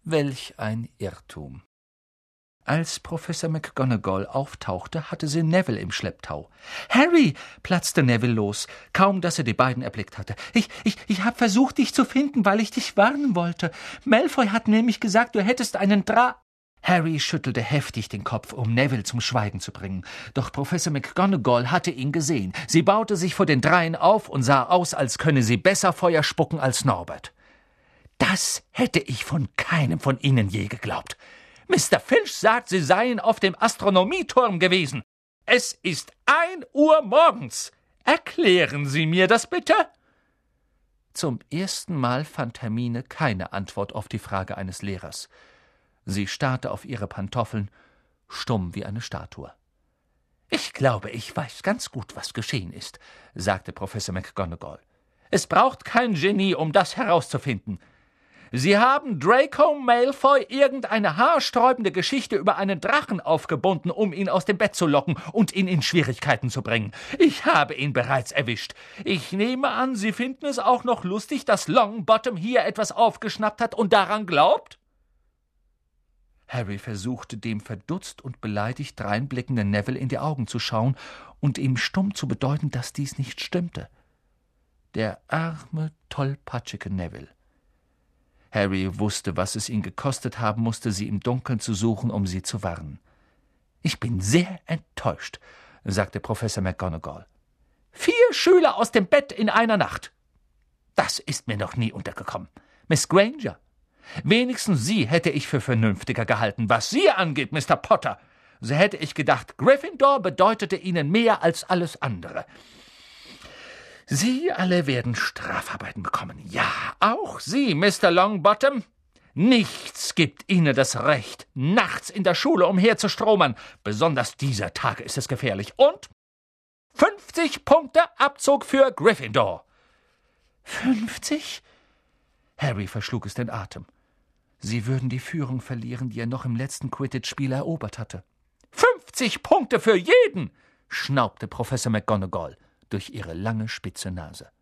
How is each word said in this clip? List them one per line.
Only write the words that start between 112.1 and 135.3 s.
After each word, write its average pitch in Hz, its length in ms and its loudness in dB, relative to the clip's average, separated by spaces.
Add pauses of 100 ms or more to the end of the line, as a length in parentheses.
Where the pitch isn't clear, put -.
Sie 254 440 0
alle 180 340 2
werden 123 300 0
Strafarbeiten - 880 -6
bekommen. - 420 -6
Ja, - 240 -2 (300)
auch 247 400 0
Sie, 226 340 0
Mister 180 380 4
Longbottom. 208 720 2 (500)
Nichts - 800 2
gibt - 340 0
Ihnen 160 280 4
das 131 200 2
Recht, 120 600 -2
nachts 170 560 -2
in 190 120 -4
der 175 120 4
Schule 269 320 4
umherzustromern. 190 880 2 (280)
Besonders 123 540 0
dieser 107 380 -4
Tage - 260 -4
ist - 160 -8
es 131 100 -6
gefährlich. 104 520 -4
Und 302 320 4 (800)
fünfzig - 720 0
Punkte 311 360 4 (180)
Abzug 277 440 2
für 269 280 4
Gryffindor.“ 117 760 0 (960)
Fünfzig? - 1000 -4 (960)
Harry 104 260 -2
verschlug 110 400 -8
es 101 80 -12
den 120 160 -6
Atem. - 380 -12 (720)
Sie 110 260 -4
würden 131 240 -2
die 127 100 -4
Führung 131 420 -6